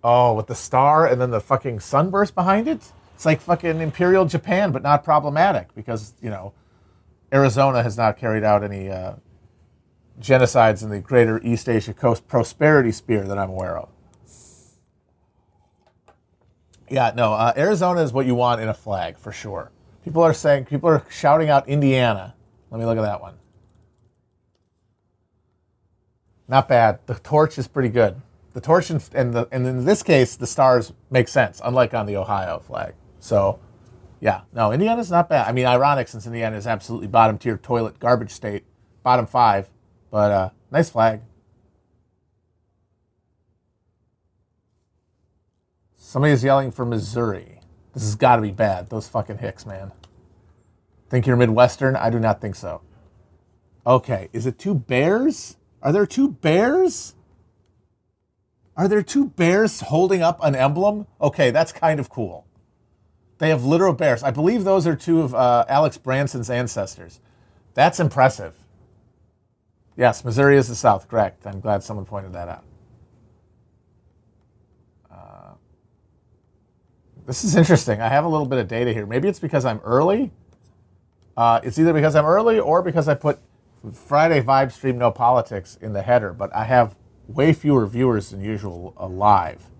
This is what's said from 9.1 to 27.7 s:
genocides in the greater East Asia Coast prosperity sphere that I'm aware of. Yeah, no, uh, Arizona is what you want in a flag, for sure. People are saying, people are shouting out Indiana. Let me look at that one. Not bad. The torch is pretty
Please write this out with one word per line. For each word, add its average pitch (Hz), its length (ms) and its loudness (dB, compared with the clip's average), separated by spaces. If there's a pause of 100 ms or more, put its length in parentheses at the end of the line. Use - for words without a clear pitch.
genocides 117 640 4
in 110 80 -12
the 101 100 -8
greater 113 440 2
East 117 240 -4
Asia 110 260 -2
Coast - 340 -2
prosperity 135 640 2
sphere 107 360 -2
that 101 100 -6
I'm 95 120 -4
aware 92 280 -8
of. - 120 -12 (3000)
Yeah, 127 240 0
no, 113 200 0
uh, 113 240 0
Arizona 180 440 0
is 135 120 -2
what 135 120 -2
you 127 80 0
want 120 280 0
in 110 80 -4
a 104 40 -4
flag, 92 440 -8
for 104 160 -16
sure. 98 400 -14 (320)
People 165 180 0
are 160 100 4
saying, 143 300 0
people 143 240 -4
are 160 220 2
shouting 151 400 0
out 139 180 2
Indiana. 127 680 0 (380)
Let 113 80 -10
me 117 60 -6
look 113 120 -2
at 110 40 -2
that 104 180 -4
one. 90 140 -18 (3250)
Not 131 220 2
bad. 113 380 4
The 117 80 -8
torch - 420 0
is 131 100 -6
pretty 127 220 -2